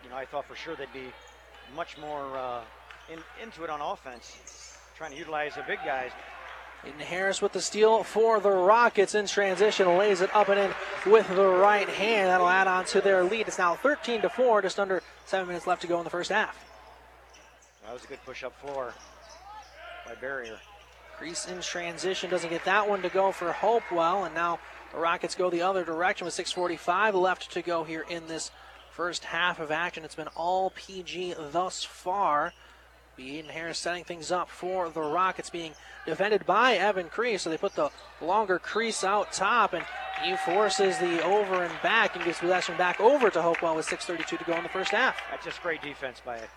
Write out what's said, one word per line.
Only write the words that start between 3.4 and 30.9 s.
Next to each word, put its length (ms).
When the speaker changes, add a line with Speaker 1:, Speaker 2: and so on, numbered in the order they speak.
Speaker 1:
into 220
it 60
on 100
offense, 1000
trying 140
to 60
utilize 380
the 100
big 200
guys. 260
Speaker 2:
Aiden 160
Harris 420
with 120
the 80
steal 420
for 380
the 100
Rockets 640
in 100
transition, 720
lays 220
it 160
up 140
and 100
in 140
with 200
the 180
right 400
hand. 400
That'll 220
add 180
on 200
to 120
their 240
lead. 240
It's 100
now 180
thirteen 460
to 80
four, 320
just 160
under 240
seven 220
minutes 180
left 180
to 40
go 120
in 40
the 60
first 200
half. 320
Speaker 1:
That 80
was 100
a 40
good 180
push 180
up 160
floor 340
by 100
Barrier. 440
Speaker 2:
Crease 300
in 140
transition, 680
doesn't 200
get 160
that 220
one 140
to 80
go 220
for 220
Hopewell, 720
and 100
now 240
the 60
Rockets 360
go 140
the 140
other 200
direction 400
with 100
six 200
forty-five 600
left 380
to 100
go 220
here 260
in 180
this 240
first 340
half 340
of 100
action. 360
It's 100
been 200
all 340
P 340